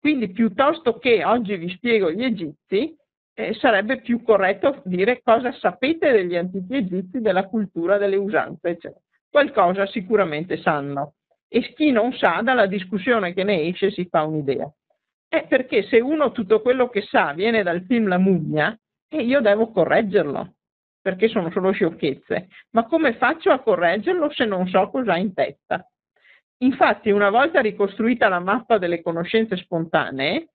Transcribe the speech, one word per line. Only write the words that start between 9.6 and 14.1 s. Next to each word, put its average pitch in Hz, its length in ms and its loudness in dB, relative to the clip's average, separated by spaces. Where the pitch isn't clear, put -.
sicuramente 185 720 -2
sanno. 143 600 -4
E - 280 -2
chi 302 160 0
non 240 240 2
sa, 175 280 0
dalla 240 220 2
discussione 190 680 -2
che 185 100 -2
ne 196 240 0
esce 180 220 -2
si 180 180 -6
fa 165 140 2